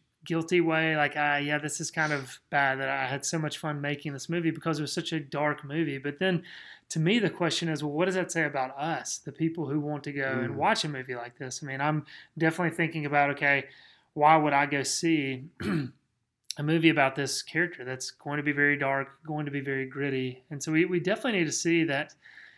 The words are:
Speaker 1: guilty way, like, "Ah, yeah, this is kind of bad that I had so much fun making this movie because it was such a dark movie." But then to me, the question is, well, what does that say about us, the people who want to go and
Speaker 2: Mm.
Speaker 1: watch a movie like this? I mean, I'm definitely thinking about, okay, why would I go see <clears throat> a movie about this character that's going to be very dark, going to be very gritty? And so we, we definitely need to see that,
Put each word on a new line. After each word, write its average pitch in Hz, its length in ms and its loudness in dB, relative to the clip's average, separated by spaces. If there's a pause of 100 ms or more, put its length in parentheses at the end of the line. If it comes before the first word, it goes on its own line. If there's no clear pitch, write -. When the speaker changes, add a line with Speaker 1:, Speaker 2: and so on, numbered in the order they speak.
(260)
Speaker 1:
guilty 165 360 2
way, 160 340 2
like, 147 220 2
"Ah, 147 200 2
yeah, 143 200 0
this 147 240 -6
is 156 100 -6
kind 156 220 0
of 135 260 -6 (100)
bad 139 300 2
that 135 80 -2
I 135 180 -2
had 135 200 -4
so - 120 -2
much 156 200 -2
fun 147 240 -4
making 143 320 -4
this 135 160 -8
movie 170 220 0
because 160 280 -2
it 156 40 -4
was 139 100 -6
such 160 180 -6
a 160 80 -2
dark 147 460 -2
movie." 143 320 -2
But 143 220 -6
then 185 240 2 (460)
to - 100 -4
me, 185 200 4
the 196 100 2
question 165 380 0
is, 151 160 -2
well, 151 80 -2
what 156 140 2
does 185 100 2
that 180 160 -2
say 165 140 0
about 135 320 -4
us, 147 400 -4
the - 160 -12
people 165 340 -2
who 147 140 0
want 147 240 -4
to 147 80 -8
go 135 280 -2
and 123 120 -4
Speaker 2:
Mm. - 40 -8
Speaker 1:
watch 185 280 2
a 156 40 -4
movie 127 260 -8
like 120 220 -12
this? 131 240 -8
I 151 40 -10
mean, 135 160 -6
I'm 151 240 2 (320)
definitely 160 380 2
thinking 160 300 0
about, 143 260 4
okay, 139 340 2 (480)
why 156 240 8
would 151 160 4
I 143 140 4
go 139 160 0
see 139 680 0
<clears throat> - 1040 -6
a 147 60 -4
movie 160 260 4
about 139 260 4
this 139 260 -2
character 170 420 -2
that's 127 280 -8
going 147 260 -6
to 147 60 -2
be 147 80 0
very 143 260 4
dark, 139 480 -2
going 151 200 -6
to 143 60 -6
be 139 100 -4
very 135 260 -4
gritty? 131 640 -4
And 143 100 -8
so 160 100 -4
we, 160 140 6
we 180 140 0
definitely 208 400 0
need 170 60 2
to 147 60 -2
see 170 340 2
that, 147 280 -2 (440)